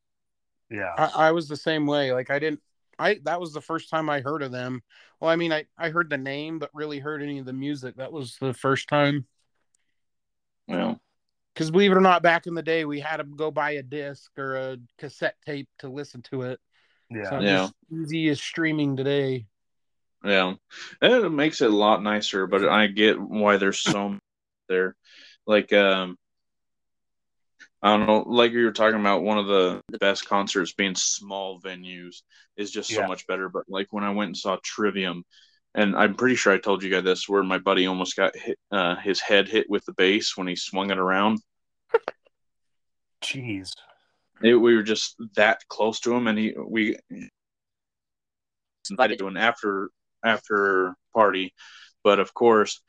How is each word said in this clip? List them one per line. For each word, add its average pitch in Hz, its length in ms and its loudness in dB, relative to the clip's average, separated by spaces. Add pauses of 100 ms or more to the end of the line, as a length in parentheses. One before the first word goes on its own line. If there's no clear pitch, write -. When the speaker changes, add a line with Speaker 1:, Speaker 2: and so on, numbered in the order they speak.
(720)
Speaker 1:
Yeah. 98 280 -6
Speaker 2:
I, 156 300 2
I - 40 4
was 165 160 -4
the 147 80 -8
same 156 300 -2
way. 143 260 0
Like, 127 180 -4
I 139 100 -2
didn't, 151 220 -4 (360)
I, 196 260 0
that 165 160 -4
was 165 120 -10
the 151 80 -12
first 160 300 -8
time 160 200 -2
I 143 100 -2
heard 143 220 -6
of 131 100 -8
them. 127 300 -8 (380)
Well, 160 100 2
I 165 60 2
mean, 170 160 0
I, 156 140 -2 (120)
I 165 120 -4
heard 165 200 0
the 143 80 -2
name, 147 400 -8
but 147 160 -8
really 151 240 -8
heard 147 240 -8
any 143 160 -8
of 131 80 -12
the 127 60 -10
music. 131 440 -8
That 131 160 -12
was 139 280 -10
the 135 140 -2
first 135 340 0
time. 143 380 2 (1400)
Speaker 3:
Yeah. 92 280 -4 (600)
Speaker 2:
'Cause 160 160 -4
believe 196 220 6
it 185 40 6
or 190 40 6
not, 180 220 6
back 170 240 4
in 170 80 -8
the 165 80 -4
day, 160 240 0
we 147 120 -6
had 151 200 -6
to 151 60 -8
go 147 260 -6
buy 147 220 -2
a 143 100 -8
disc 143 560 -12
or 135 180 -6
a 131 220 -6 (200)
cassette 151 460 -6
tape 143 240 -10 (120)
to 143 100 -14
listen 135 320 -14
to 131 200 -8
it. 127 160 -8 (520)
Speaker 1:
Yeah. 107 180 -8
Speaker 2:
So 92 120 -4
Speaker 3:
Yeah. 95 240 4
Speaker 2:
it's 98 100 -6 (180)
easy 160 380 -2
as 139 100 -2
streaming 151 560 -2
today. 135 500 -2 (800)
Speaker 3:
Yeah. 95 300 2 (480)
It 208 280 4
makes 156 300 -2
it 120 100 4
a 104 60 4
lot 104 260 4
nicer, 104 440 -2
but 98 200 2
I 104 200 4
get 101 340 2
why 104 380 2
there's 98 220 0
so 101 260 -2
m-, 101 140 -8 (480)
there. 92 280 -2 (500)
Like, 107 280 2
um, 95 420 4 (1700)
I 104 140 6
don't 104 100 2
know, 107 140 4
like 117 320 4
you 120 120 2
were 113 80 2
talking 110 280 2
about, 101 240 2
one 107 140 0
of 101 80 -2
the, 95 420 2
the 113 100 -10
best 98 280 0
concerts 101 460 -2
being 98 220 -2
small 98 640 -6
venues 90 640 -16 (340)
is 101 140 -8
just 101 180 -8
so 110 120 -2
Speaker 1:
Yeah. 95 80 -2
Speaker 3:
much 92 180 -10
better. 95 240 -6
But, 90 180 -8
like, 95 240 -8
when 104 120 -6
I 104 60 -2
went 101 180 -2
and - 80 -10
saw 95 260 -4
Trivium, 95 600 -4 (500)
and 104 220 2
I'm 101 180 4
pretty 123 220 2
sure 107 160 4
I 95 60 4
told 95 240 -2
you 95 80 -6
guys 92 120 2
this, 92 260 0
where 98 140 2
my 92 160 -2
buddy 92 280 2
almost 92 300 -4
got 95 200 0
hit, - 220 -8 (120)
uh, 90 260 0
his 98 240 -2
head 98 280 2
hit 110 200 0
with 101 160 -2
the 92 100 -14
bass 101 420 2
when 92 100 -6
he 90 80 -4
swung 95 380 -6
it 95 60 -2
around. 98 420 2 (1800)
Speaker 1:
Jeez. 110 520 -8 (720)
Speaker 3:
It, 113 120 8
we 117 220 8
were 107 60 4
just 107 340 -4 (180)
that 104 340 4
close 107 320 -2
to 120 140 0
him, 123 140 0
and 107 100 0
he, 110 180 -2
we - 400 -2 (1900)
invited 107 300 0
to 95 80 -4
an 95 80 -8
after, 101 540 -2 (340)
after 98 720 0 (200)
party, 95 380 2 (520)
but 101 160 6
of - 140 -4
course, 110 540 4